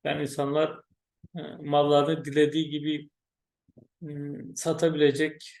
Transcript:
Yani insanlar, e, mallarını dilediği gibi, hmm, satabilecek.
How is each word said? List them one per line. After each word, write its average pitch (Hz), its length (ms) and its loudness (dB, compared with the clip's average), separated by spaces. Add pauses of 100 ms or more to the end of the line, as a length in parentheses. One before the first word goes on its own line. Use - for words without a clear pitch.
Yani 147 180 -4
insanlar, 147 580 -2 (580)
e, 165 40 -10 (180)
mallarını 147 640 2
dilediği 147 440 2
gibi, 147 400 -6 (880)
hmm, 147 560 -12
satabilecek. 156 1040 2